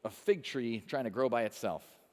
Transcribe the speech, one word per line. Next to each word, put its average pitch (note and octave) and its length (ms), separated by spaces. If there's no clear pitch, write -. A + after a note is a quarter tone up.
a A2 60
fig F#3 340
tree A#2 420
trying B2 180
to A2+ 60
grow B2+ 180
by A#2 140
itself. G2+ 400